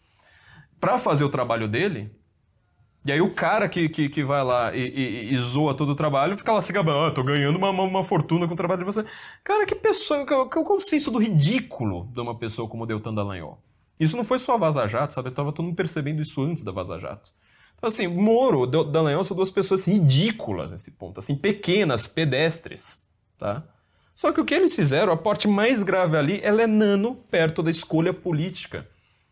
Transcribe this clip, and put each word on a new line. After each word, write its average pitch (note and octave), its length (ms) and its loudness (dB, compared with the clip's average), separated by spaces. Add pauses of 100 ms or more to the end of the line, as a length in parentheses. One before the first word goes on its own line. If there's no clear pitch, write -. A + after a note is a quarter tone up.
(800)
pra - 180 2
fazer D3 260 2
o C#3 40 2
trabalho A#2 400 -2
dele, A#2 420 -2 (920)
e C#3 80 0
aí D#3 80 2
o F#3+ 140 2
cara F#3 340 0
que, E3 220 0
que, D3+ 180 -2
que D3 160 -4
vai C#3 180 0
lá A#2+ 320 0
e, B2+ 60 -4
e, B2 540 -4
e - 20 2
zoa B2+ 380 0
todo D3 160 -2
o C#3+ 40 0
trabalho D3+ 440 0
fica - 120 -4
lá G#3 120 4
se F#3 100 -4
gabando, D#3+ 260 2
"Ah, D#3+ 120 2
tô C#3 120 -2
ganhando C#3+ 340 2
uma, F#3+ 120 0
uma, F#3+ 140 0
uma F#3+ 200 0
fortuna F3 460 0
com F3 60 -4
o - 20 -8
trabalho F3+ 220 -2
de F3+ 80 -6
você." G#3+ 180 -4 (400)
Cara, G#4 220 2
que G#4 80 -2
pessoa, D4+ 500 0
qual, C4+ 240 2
qual, D#4+ 160 0
qual G4 140 2
o - 20 0
senso C#4+ 300 0
do A#3 80 -2
ridículo D3 960 0
de A#2+ 80 -8
uma A#2+ 160 -6
pessoa A2+ 280 -6
como A2+ 180 -8
o - 20 -8
Deltan A2 260 -6
Dallagnol? G2 500 -6 (380)
Isso D#3+ 160 2
não A3+ 80 -2
foi B3+ 140 0
só B3+ 160 0
a - 20 2
Vaza D3+ 320 2
Jato, C3 260 -2
sabe? C3 140 -6
Eu B2+ 60 -10
tava D3 180 -2
todo E3 140 -4
mundo E3+ 100 -6
percebendo D#3 460 -2
isso C#3+ 200 -6
antes D3 220 -4
da G2 80 -8
Vaza F#2 260 -6
Jato. - 320 -14 (460)
Então, A#3+ 100 -6
assim, A3 200 -2
Moro, G3+ 600 4
Del-, C#3+ 240 0
Dallagnol D#3 320 2
são F#3+ 140 -4
duas F#3 140 0
pessoas F#3+ 360 0
ridículas E3+ 840 2
nesse - 200 -14
ponto, F#2 260 -16
assim, C#3+ 180 -4
pequenas, F#3 720 0
pedestres, D#3+ 1000 -2 (340)
tá? A2 240 -6 (520)
Só - 180 0
que D#4+ 80 0
o - 40 2
que C#4+ 100 -2
eles F4+ 200 4
fizeram, E3 380 2
a E3 40 2
parte G#3 300 0
mais G#3 360 4
grave F3+ 340 2
ali, D#3 260 2
ela G#3+ 200 4
é A3+ 40 4
nano G#3+ 480 4
perto D#3+ 480 0
da D#3+ 80 2
escolha E3 420 0
política, F3 760 -6 (440)